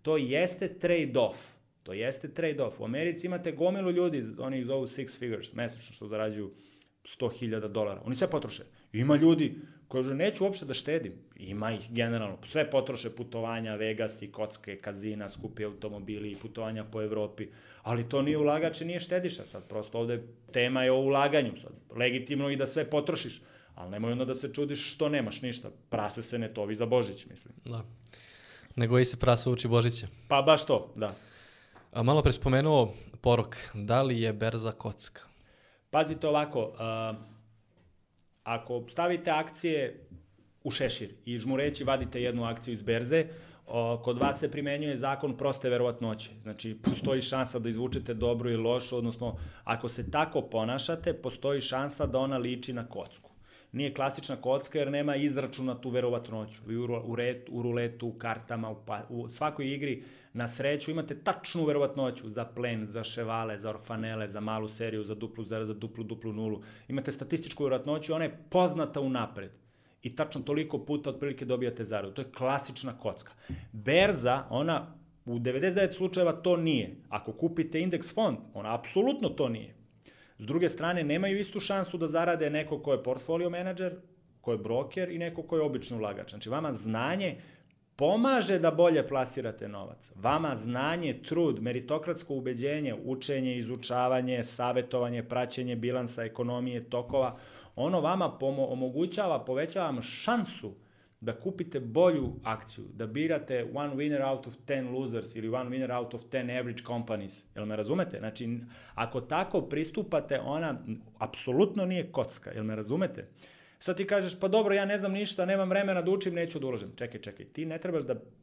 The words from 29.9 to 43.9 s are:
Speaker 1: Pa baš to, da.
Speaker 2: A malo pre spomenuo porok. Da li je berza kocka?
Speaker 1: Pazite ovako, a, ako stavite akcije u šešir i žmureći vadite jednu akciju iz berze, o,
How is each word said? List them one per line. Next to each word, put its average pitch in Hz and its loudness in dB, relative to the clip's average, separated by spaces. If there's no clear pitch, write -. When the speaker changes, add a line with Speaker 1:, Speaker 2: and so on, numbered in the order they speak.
Speaker 1:
Pa 139 6
baš 151 8
to, 117 2
da. 104 -2
Speaker 2:
A 117 0
malo 139 6
pre 135 8
spomenuo 135 6
porok. 120 6
Da 110 4
li 127 2
je 110 4
berza 110 0
kocka? - -10
Speaker 1:
Pazite 156 2
ovako, 147 2
a, 113 -2
ako 117 -4
stavite 175 0
akcije 156 -2
u 131 -2
šešir 117 0
i 120 -4
žmureći 135 0
vadite 127 2
jednu 120 0
akciju 113 -4
iz 104 -6
berze, 120 4
o, 117 0